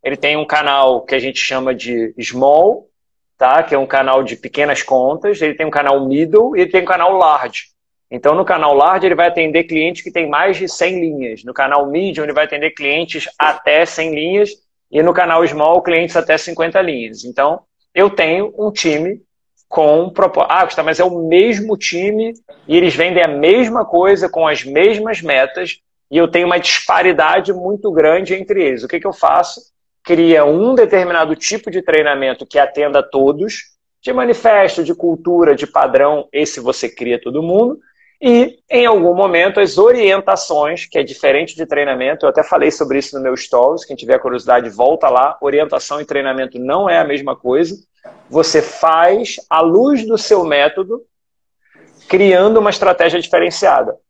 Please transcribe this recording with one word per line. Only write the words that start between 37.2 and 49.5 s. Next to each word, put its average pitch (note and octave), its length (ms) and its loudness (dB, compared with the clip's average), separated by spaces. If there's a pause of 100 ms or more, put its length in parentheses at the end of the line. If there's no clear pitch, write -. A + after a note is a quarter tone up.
mundo. A3 380 0 (440)
E, A#3+ 340 4 (120)
em A#3+ 160 4
algum F3 280 4
momento, F3+ 440 2
as F3+ 200 2
orientações, F#3+ 1080 2
que - 120 -8
é C#3+ 40 0
diferente C#3+ 540 -2
de D#3+ 100 -8
treinamento, C#3+ 580 -4
eu C#3 60 4
até D3+ 140 0
falei E3+ 260 0
sobre C#3 280 -4
isso C#3 180 -8
no C3+ 60 -8
meu B2+ 140 -4
stories, C3 480 0
quem C3+ 120 -12
tiver B2 240 -10
curiosidade, B2 480 -2
volta C3+ 400 0
lá. B2+ 320 0
Orientação C#3+ 600 -4
e D3 40 -12
treinamento C3+ 520 -6
não D3 320 -2
é E3+ 100 2
a E3 60 2
mesma C#3 300 -6
coisa. D#3+ 400 -2 (560)
Você D#3 320 2
faz, E3+ 760 0 (140)